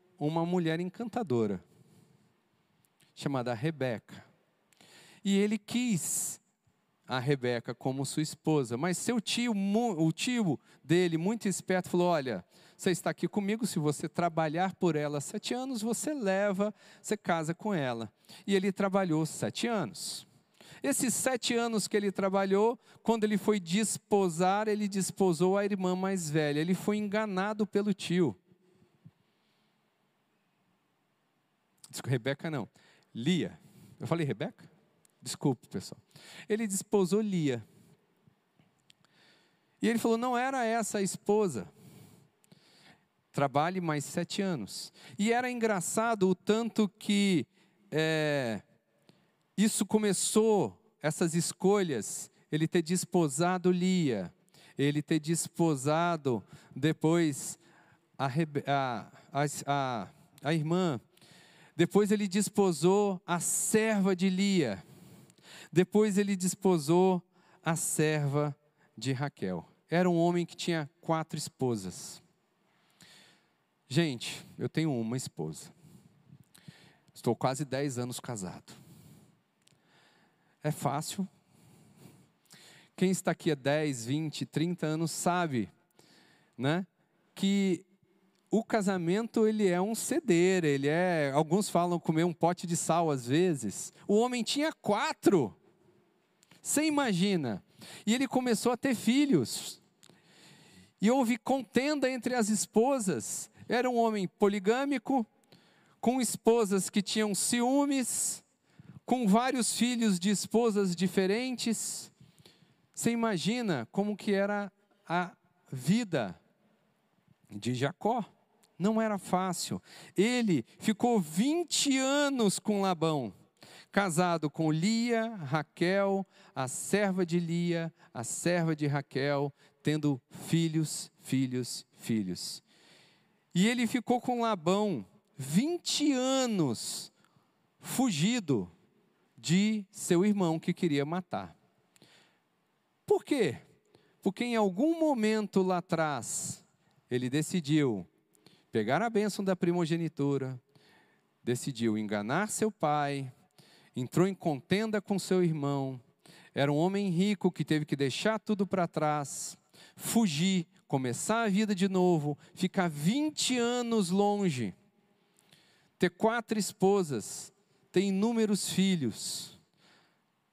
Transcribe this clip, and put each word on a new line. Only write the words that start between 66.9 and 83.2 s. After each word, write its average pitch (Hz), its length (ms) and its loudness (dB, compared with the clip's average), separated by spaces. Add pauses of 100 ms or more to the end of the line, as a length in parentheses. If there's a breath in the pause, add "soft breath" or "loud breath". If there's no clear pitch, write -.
a 165 120 0
serva 147 800 0 (400 soft breath)
de 120 160 -4
Raquel. 107 500 -6 (240)
Era 180 220 2
um 175 80 2
homem 175 260 2
que - 120 -10
tinha 165 340 -4 (100)
quatro 160 380 -4
esposas. 113 840 -6 (1700 soft breath)
Gente, 135 560 -2 (140)
eu 120 100 -4
tenho 160 240 -2
uma 117 240 -2
esposa. - 560 -8 (1400 loud breath)
Estou 117 220 -2
quase 135 280 -4
dez 131 360 -6
anos 123 200 -6
casado. 95 540 -12 (1900 loud breath)
É 151 80 -2
fácil? 151 560 -6 (1700 loud breath)
Quem 185 160 2
está - 180 0